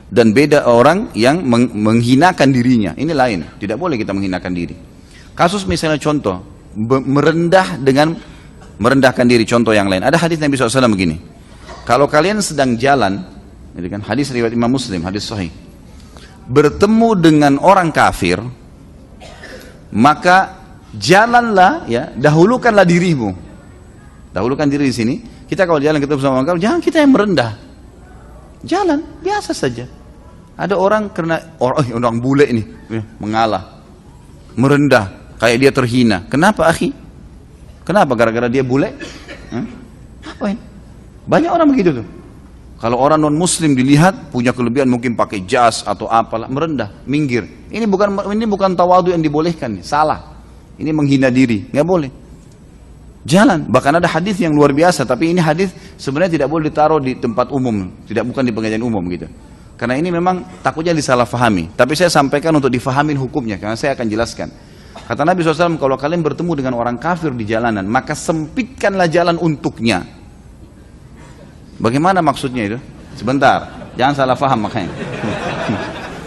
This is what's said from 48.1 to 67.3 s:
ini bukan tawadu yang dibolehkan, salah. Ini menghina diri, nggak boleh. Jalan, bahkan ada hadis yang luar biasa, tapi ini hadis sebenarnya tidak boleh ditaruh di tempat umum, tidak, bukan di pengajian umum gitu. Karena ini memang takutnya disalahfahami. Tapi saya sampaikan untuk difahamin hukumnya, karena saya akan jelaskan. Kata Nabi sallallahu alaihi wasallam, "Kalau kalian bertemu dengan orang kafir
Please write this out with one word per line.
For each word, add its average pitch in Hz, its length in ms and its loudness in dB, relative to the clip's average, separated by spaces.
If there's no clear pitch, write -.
ini 214 160 -2
bukan 190 320 -2
tawadu 180 320 4
yang 170 160 0
dibolehkan, 147 560 -4
salah. 147 560 -2
Ini 151 160 -4
menghina 135 400 2
diri, 120 400 2
nggak 147 140 0
boleh. 160 240 -2
Jalan, 170 480 2
bahkan 131 240 2
ada 175 100 2
hadis 175 320 -2
yang 170 140 0
luar 143 240 4
biasa, 156 320 2
tapi 127 240 0
ini 180 80 0
hadis 170 320 0
sebenarnya 160 420 -2
tidak 135 140 -2
boleh 156 180 -2
ditaruh 156 300 2
di 127 160 -4
tempat 123 400 -4
umum, 107 480 -4
tidak, 110 240 -4
bukan 127 160 -4
di 123 80 0
pengajian 110 320 -4
umum 113 240 -2
gitu. 87 240 -10
Karena 127 140 -2
ini 175 160 -2
memang 180 480 -4
takutnya 165 320 -2
disalahfahami. 120 800 0
Tapi 127 240 2
saya 175 100 4
sampaikan 143 460 0
untuk 135 160 2
difahamin 139 480 -2
hukumnya, 123 400 -6
karena 104 160 -6
saya 135 240 -4
akan 120 100 -4
jelaskan. 107 400 -4
Kata 120 320 -6
Nabi 180 160 0
sallallahu 156 180 0
alaihi - 0 -
wasallam, 165 220 0
"Kalau 135 160 0
kalian 165 240 -2
bertemu 151 340 -4
dengan 131 220 -4
orang 120 240 -2
kafir 160 320 -4